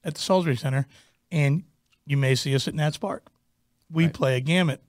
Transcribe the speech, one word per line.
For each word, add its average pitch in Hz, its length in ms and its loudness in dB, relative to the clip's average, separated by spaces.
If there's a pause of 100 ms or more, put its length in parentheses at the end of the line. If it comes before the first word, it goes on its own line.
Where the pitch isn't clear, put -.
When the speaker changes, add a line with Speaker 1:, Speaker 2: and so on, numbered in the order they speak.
Speaker 1:
at 165 120 -6
the - 60 -12
Salisbury 170 340 2
Center, 135 320 -2 (440)
and 147 320 2 (420)
you 139 120 -2
may 135 180 4
see 135 200 -2
us 131 120 0
at - 60 -6
Nats 151 240 -2
Park. - 320 -8 (640)
We 165 140 2
Speaker 2:
Right. 156 80 0
Speaker 1:
play 131 240 0
a - 40 0
gamut 160 480 0